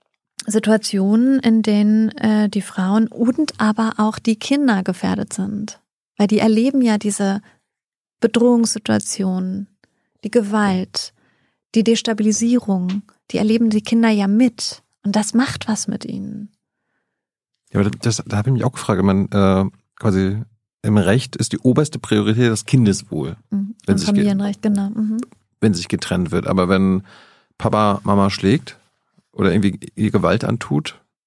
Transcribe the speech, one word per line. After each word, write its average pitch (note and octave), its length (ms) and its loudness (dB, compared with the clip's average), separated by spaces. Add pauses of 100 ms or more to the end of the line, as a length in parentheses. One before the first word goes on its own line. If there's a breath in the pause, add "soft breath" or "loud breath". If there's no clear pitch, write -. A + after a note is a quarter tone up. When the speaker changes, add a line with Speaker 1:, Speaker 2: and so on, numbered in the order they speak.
(460)
Speaker 1:
Situationen, G#3+ 960 2
in A3+ 220 2
denen, G#3+ 540 2
äh, G#3+ 320 2
die G3+ 140 -4
Frauen G3+ 460 0
und C4 520 -2
aber A3 380 0
auch G#3+ 220 0
die A3 180 0
Kinder B3+ 460 0
gefährdet F#3 480 -4
sind. G#3 480 -8 (360)
Weil G#3 120 2
die G#3 100 2
erleben A3+ 420 2
ja A3+ 160 2
diese G3+ 460 -2 (800 soft breath)
Bedrohungssituationen, G#3 1500 0 (580)
die G#3+ 60 -6
Gewalt, G3+ 840 -2 (640)
die A3+ 100 4
Destabilisierung, G#3+ 1200 0 (280)
die - 80 -4
erleben A3 320 2
die G#3 120 0
Kinder A3+ 280 2
ja G3+ 180 2
mit. A#3 540 0 (220)
Und G3+ 120 -2
das G#3+ 180 -2
macht - 340 -2
was G#3+ 200 -4
mit - 160 -6
ihnen. G#3 460 -10 (1200)
Speaker 2:
Ja, - 80 2
aber G#2 100 2
das, - 360 -4
da G#2+ 100 -4
habe G#2 140 0
ich C3+ 40 2
mich A#2 100 0
auch B2+ 80 0
gefragt, - 260 -2
wenn F#2+ 80 2
man, G2 240 2
äh, F#2+ 400 2 (260)
quasi G2 460 0 (400)
im G#2+ 140 2
Recht G2+ 400 2
ist - 160 -4
die - 60 -4
oberste C3 400 0
Priorität A2 520 2
das G#2+ 140 -4
Kindeswohl. F#2+ 720 0 (140)
Speaker 1:
Mhm. G3+ 260 -4 (100)
Speaker 2:
Wenn G3 80 0
Speaker 1:
Im G3 40 0
Speaker 2:
sich G3 100 -4
ge- G#3 80 2
Speaker 1:
Familienrecht, G3+ 460 -2
genau. G3+ 280 0
Mhm. A3 280 -4 (420)
Speaker 2:
wenn G#2+ 140 2
sich E2+ 140 -8
getrennt F2+ 440 -2
wird. D#2 140 -2
Aber F#2 220 0
wenn F#2+ 340 2 (560 soft breath)
Papa G#2 440 0
Mama G2 280 2
schlägt - 480 -2 (540)
oder G2 200 0
irgendwie F#2+ 260 0 (160)
ihr G#2+ 160 0
Gewalt F2+ 340 2
antut, - 540 -4 (280)